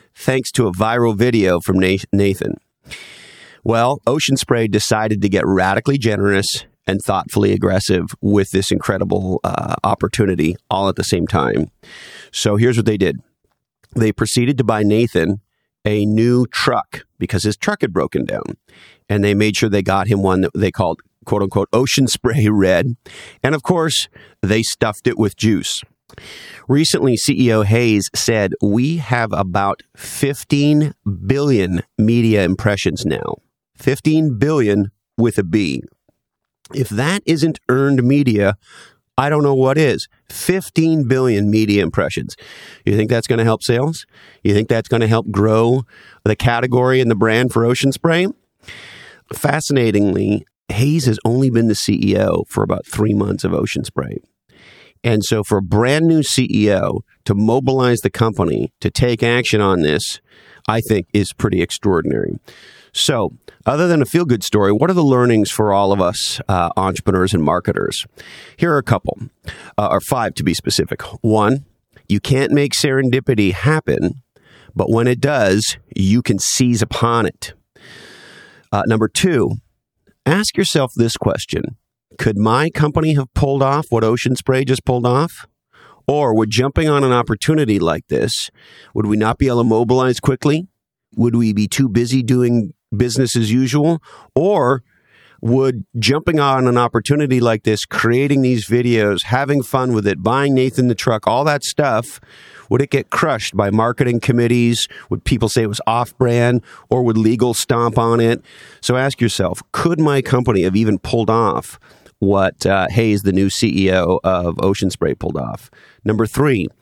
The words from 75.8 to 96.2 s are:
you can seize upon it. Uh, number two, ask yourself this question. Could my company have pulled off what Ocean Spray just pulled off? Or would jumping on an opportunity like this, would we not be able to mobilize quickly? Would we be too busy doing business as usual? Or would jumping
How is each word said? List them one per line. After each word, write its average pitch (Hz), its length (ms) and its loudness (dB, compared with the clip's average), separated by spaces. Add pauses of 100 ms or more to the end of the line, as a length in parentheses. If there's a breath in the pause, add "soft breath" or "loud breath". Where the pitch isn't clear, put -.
you 101 280 2
can 101 180 0
seize 120 420 0
upon 117 440 0
it. - 260 -10 (1200 loud breath)
Uh, 101 140 0
number 110 200 2
two, 117 520 0 (680)
ask 196 300 0
yourself 156 400 0
this 117 200 0
question. - 600 -4 (420)
Could 104 200 -2
my 120 320 2
company 151 440 0
have 135 200 -2
pulled 139 280 0
off 139 280 0
what 113 120 2
Ocean 120 320 0
Spray 131 300 0
just 131 200 -2
pulled 123 220 0
off? 139 400 -2 (600 soft breath)
Or 139 260 2
would 110 160 2
jumping 123 380 0
on 143 160 2
an 127 80 2
opportunity 120 640 0
like 82 300 -2
this, - 420 -2 (440 loud breath)
would 107 120 -2
we 107 120 0
not 110 200 0
be 143 80 2
able 120 120 2
to 120 100 2
mobilize 120 520 2
quickly? 160 460 0 (480)
Would 117 220 2
we 113 160 2
be 104 160 0
too 135 200 0
busy 120 340 0
doing 120 500 2 (240)
business 120 400 0
as 110 160 0
usual? 143 500 0 (320 loud breath)
Or 139 480 2 (600 soft breath)
would 127 420 0 (140)
jumping 147 420 0